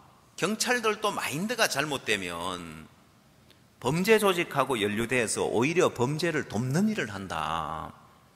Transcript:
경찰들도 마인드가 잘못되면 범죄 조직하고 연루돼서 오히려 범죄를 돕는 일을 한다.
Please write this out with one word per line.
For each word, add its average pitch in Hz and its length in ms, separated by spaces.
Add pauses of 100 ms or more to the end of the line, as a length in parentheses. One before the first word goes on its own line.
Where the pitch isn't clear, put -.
(380)
경찰들도 214 760
마인드가 202 560
잘못되면 90 1200 (920)
범죄 190 380
조직하고 147 600
연루돼서 110 640
오히려 135 460
범죄를 151 580
돕는 131 400
일을 190 260
한다. 80 800 (440)